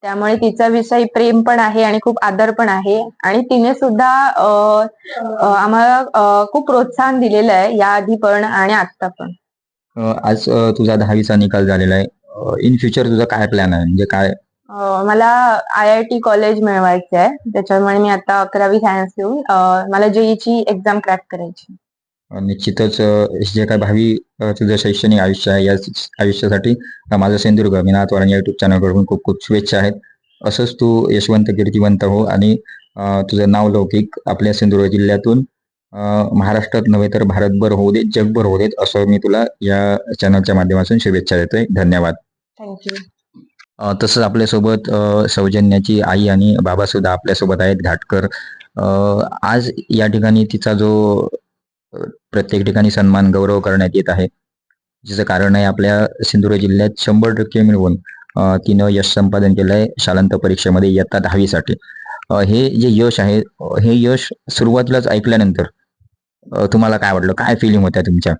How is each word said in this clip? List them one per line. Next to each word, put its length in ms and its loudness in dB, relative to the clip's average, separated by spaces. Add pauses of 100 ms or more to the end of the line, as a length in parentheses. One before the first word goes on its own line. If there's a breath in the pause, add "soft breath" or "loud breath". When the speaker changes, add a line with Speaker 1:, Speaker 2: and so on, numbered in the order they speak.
Speaker 1:
त्यामुळे 340 -2
तिच्याविषयी 680 0
प्रेम 380 0
पण 160 2
आहे 240 0
आणि 200 0
खूप 200 -2
आदर 280 0
पण 180 -2
आहे 420 -2 (140)
आणि 180 0
तिने 320 2
सुद्धा, 540 2
अ, 180 0 (760 loud breath)
अ, 240 -4
आम्हाला, 600 2 (100)
अ, 380 2
खूप 140 -2
प्रोत्साहन 540 0
दिलेलं 320 2
आहे 240 2
याआधी 400 0
पण 280 0
आणि 280 0
आत्ता 360 -4
पण. 240 -12 (640)
Speaker 2:
अ, 40 -8 (220)
आज, 260 0
अ, 220 2
तुझा 260 0
दहावीचा 400 0
निकाल 300 2
झालेला 280 2
आहे. 120 0 (220)
अ, 260 -8 (120)
in 60 4
future 340 0
तुझा 180 2
काय 220 -2
प्लॅन 260 0
आहे? 120 0
म्हणजे 200 0
काय? 280 0 (360)
Speaker 1:
अ, 340 -4
मला 580 2 (160)
आयआयटी 420 0
कॉलेज 440 0
मिळवायचं 540 0
आहे, 340 0
त्याच्यामुळे 480 0
मी 100 2
आता 320 -2
अकरावी 380 0
सायन्स 400 -2
घेऊन, 340 -4
अ, 360 2
मला 200 2
जेईची 600 0
एक्झाम 300 -2
क्रॅक 220 -2 (100)
करायची. 460 -14 (540)
Speaker 2:
अ, 100 -12
निश्चितच, 600 -2
अ, 260 2 (280)
जे 120 0
काय 120 0
भावी, 400 0 (220)
अ, 40 -6
तुझं 320 0
शैक्षणिक 440 0
आयुष्य 300 0
आहे, 140 2
या 120 2
स-, 320 -10 (120)
आयुष्यासाठी, 560 0 (360 loud breath)
अ, 40 0
माझं 200 0
सिंधुदुर्ग 480 2
मी 80 2
नाथ 200 2
वारांग 180 2
YouTube 300 0
चॅनलकडून 460 2
खूप 180 -4
खूप 180 -2
शुभेच्छा 360 -2
आहेत. 140 0 (520 soft breath)
असंच 300 -2
तू 360 0
यशवंत 380 2
कीर्तिवंत 560 0
हो 200 0
आणि, 320 2 (400 loud breath)
अ, 260 -2
तुझं 280 0
नाव 180 2
लौकिक 460 -2 (120)
आपल्या 260 -2
सिंधुदुर्ग 380 2
जिल्ह्यातून, 540 0 (480)
अ, 420 -2
महाराष्ट्रात 540 0
नव्हे 200 2
तर 140 -2
भारतभर 500 0
होऊ 200 2
देत, 120 0 (100)
जगभर 300 0
होऊ 140 0
देत, 200 0
असं 280 0
मी 120 2
तुला 260 0 (160)
या 600 -2
चॅनलच्या 340 2
माध्यमातून 440 2
शुभेच्छा 380 0
देतोय. 300 -2 (100)
धन्यवाद. 380 2 (480)
Speaker 1:
Thank 300 -14
you. 100 -14 (760)
Speaker 2:
अ, 140 -4 (100)
तसंच 220 0
आपल्यासोबत, 640 0
अ, 380 0
सौजन्याची 720 2
आई 280 0
आणि 340 2
बाबा 240 -2
सुद्धा 260 -2
आपल्यासोबत 480 -2
आहेत, 160 0
घाटकर. 480 -4 (520 loud breath)
अ, 420 0 (240)
आज 280 -2 (200)
या 160 0
ठिकाणी 380 2
तिचा 280 -4
जो 540 0 (680)
अ, 20 -14 (360)
प्रत्येक 320 -2
ठिकाणी 260 2
सन्मान, 400 2
गौरव 300 0
करण्यात 340 0
येत 140 0
आहे. 200 0 (800)
जिचं 180 -4
कारण 320 2
आहे 80 2
आपल्या 420 0 (180)
सिंधुदुर्ग 360 0
जिल्ह्यात 380 2
शंभर 320 2
टक्के 320 -2
मिळवून, 340 2 (400 loud breath)
अ, 200 0
तिनं 340 0
यश 240 0
संपादन 380 2
केलंय 340 2 (140)
शालांत 280 0
परीक्षेमध्ये 600 0
इयत्ता 280 0
दहावीसाठी. 560 -2 (560 loud breath)
अ, 40 -2
हे 360 2
जे 200 2
यश 300 2
आहे, 220 2 (180)
अ, 40 -12
हे 380 2
यश 300 -2 (180)
सुरुवातीलाच 560 0
ऐकल्यानंतर, 580 0 (920)
अ, 160 0
तुम्हाला 240 2
काय 160 0
वाटलं? 200 0
काय 220 -2
फीलिंग 280 2
होत्या 200 0
तुमच्या? 380 0